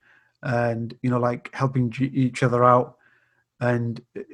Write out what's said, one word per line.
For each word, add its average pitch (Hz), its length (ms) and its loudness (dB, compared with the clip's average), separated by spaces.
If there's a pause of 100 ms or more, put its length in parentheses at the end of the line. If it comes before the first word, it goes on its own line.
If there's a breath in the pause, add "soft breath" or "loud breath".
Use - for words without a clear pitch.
(420)
and, 117 600 -2
you 127 80 0
know, 123 100 0
like, 123 340 -4
helping 135 380 0
g-, 135 220 -2
each 127 300 0
other 120 200 2
out. 123 340 4 (600)
And 120 420 -2 (320)